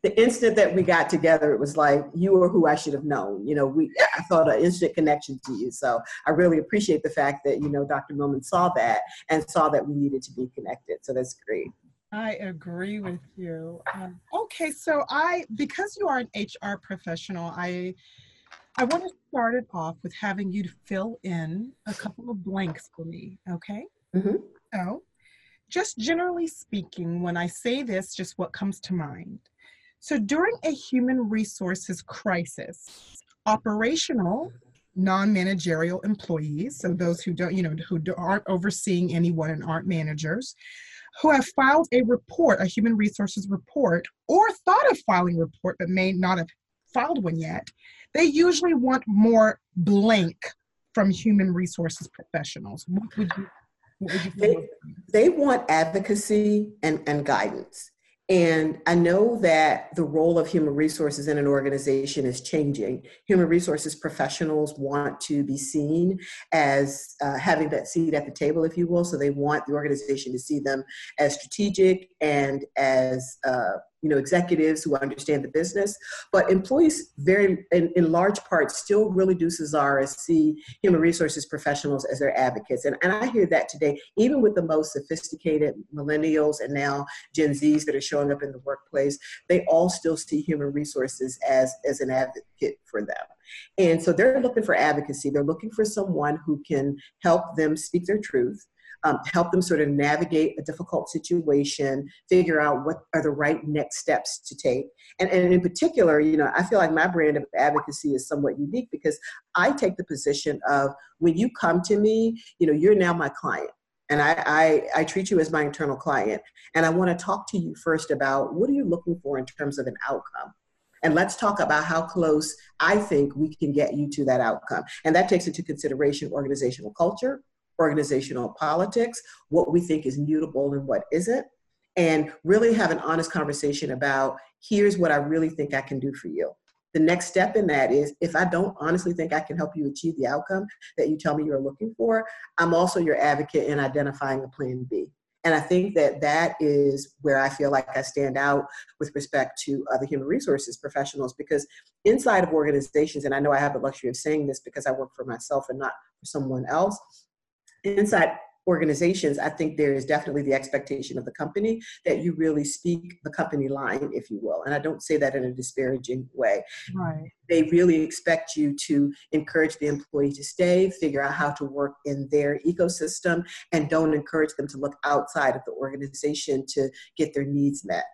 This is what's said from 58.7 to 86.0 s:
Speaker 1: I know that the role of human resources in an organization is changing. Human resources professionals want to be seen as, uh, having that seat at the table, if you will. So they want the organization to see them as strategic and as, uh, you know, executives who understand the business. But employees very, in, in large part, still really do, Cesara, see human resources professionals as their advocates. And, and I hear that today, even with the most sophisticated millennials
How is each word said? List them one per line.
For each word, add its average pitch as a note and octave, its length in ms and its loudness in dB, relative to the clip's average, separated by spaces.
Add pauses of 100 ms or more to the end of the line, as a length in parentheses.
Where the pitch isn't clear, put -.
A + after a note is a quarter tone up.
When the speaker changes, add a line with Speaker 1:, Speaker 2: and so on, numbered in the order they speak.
Speaker 1:
I E3+ 80 4
know F#3+ 480 4
that D#3+ 540 4
the F3 80 0
role D#3+ 340 2
of D#3+ 100 2
human D3+ 280 2
resources D3 520 0
in D3 120 0
an C#3+ 80 2
organization C#3 800 0
is B2+ 140 -4
changing. C#3+ 640 -2 (240)
Human F3+ 200 4
resources D#3+ 480 0
professionals D3+ 800 -4
want C#3+ 440 -4
to C#3+ 220 -2
be C#3 140 -4
seen D#3+ 640 0 (340)
as, C#3 720 0
uh, C#3 160 -4
having D#3 300 0
that - 180 -4
seat E3 260 0
at C#3+ 120 -2
the C3+ 60 -12
table, D#3 320 0
if D#3+ 140 -2
you F3 100 0
will. F3 160 2
So E3+ 140 -4
they C#3+ 140 0
want C#3+ 340 -2
the C#3+ 80 -4
organization C#3 580 -4
to B2+ 80 -6
see D3 200 -4
them C3+ 240 -2 (340)
as C#3+ 180 2
strategic F#3+ 760 0 (120)
and C#3 420 0 (140)
as, C3 680 0
uh, B2+ 280 0 (300)
you D#3 60 -2
know, D3 100 4
executives D#3 640 2
who C#3+ 140 0
understand C#3+ 480 -2
the - 60 -10
business. G3 480 -2 (340)
But F#3+ 180 4
employees C#4 680 2
very, F#3+ 560 2
in, E3+ 240 4
in E3 160 4
large G3 320 2
part, D#3+ 260 2
still G#3+ 380 0
really F#3+ 260 2
do, E3 120 0
Cesara, C#3+ 600 0
see - 480 2 (260)
human F3 200 4
resources E3 440 0
professionals C#3+ 600 -4
as C3 140 -4
their C#3 180 0
advocates. B2 480 -2
And, C#3+ 160 0
and F3+ 100 2
I G#3+ 160 -2
hear A3+ 200 2
that D#3+ 200 2
today, D3 320 -2 (180)
even C4 240 4
with G#3+ 140 4
the F3+ 60 2
most D#3 320 0
sophisticated D3+ 800 -2 (200)
millennials D3+ 680 0